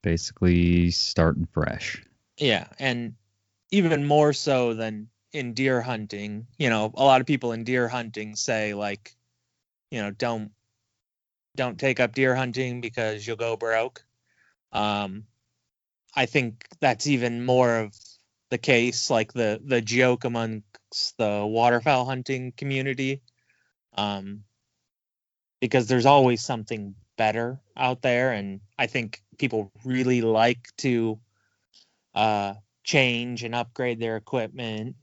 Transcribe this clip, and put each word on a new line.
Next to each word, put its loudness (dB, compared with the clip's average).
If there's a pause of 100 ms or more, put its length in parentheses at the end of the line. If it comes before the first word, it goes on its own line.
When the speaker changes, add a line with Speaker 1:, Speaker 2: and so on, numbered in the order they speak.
Speaker 1:
basically 4
starting 2
fresh. -6 (340)
Speaker 2:
Yeah, 0 (120)
and -4 (560)
even 2
more 6
so 0
than -6 (220)
in -8
deer 0
hunting. -8 (100)
You 0
know, 0
a 0
lot 8
of -6
people 0
in -6
deer 0
hunting -8
say, -2
like, -8 (760)
you -6
know, -4
"Don't, -6 (1040)
don't -4
take 2
up 2
deer 4
hunting -4
because -4
you'll -6
go -4
broke." -2 (680)
Um, -4 (880)
I 2
think -2 (140)
that's 0
even 0
more 4
of -4 (540)
the -2
case, 2
like, 2
the, -2
the 0
joke 2
amongst -8
the 0
waterfowl 2
hunting -6
community, -4 (720)
um, -6 (1200)
because 2
there's 4
always 6
something -8 (220)
better 0 (180)
out -2
there, 2
and -6 (160)
I 0
think -6 (140)
people -4 (120)
really 0
like 2 (100)
to, 0 (920)
uh, 0 (300)
change 0
and -6
upgrade -4
their -4
equipment, -6